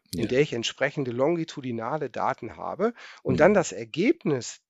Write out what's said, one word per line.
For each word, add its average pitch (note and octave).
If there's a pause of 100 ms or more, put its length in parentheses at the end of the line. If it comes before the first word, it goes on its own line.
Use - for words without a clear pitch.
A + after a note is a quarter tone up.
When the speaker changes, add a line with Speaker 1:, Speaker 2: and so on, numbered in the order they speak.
(120)
Speaker 1:
in -
Speaker 2:
Ja. A2
Speaker 1:
der B2
ich D3+
entsprechende B2+
longitudinale C3
Daten G#2+
habe G2+ (280)
und -
Speaker 2:
Hm. -
Speaker 1:
dann F3+
das F#3
Ergebnis B2+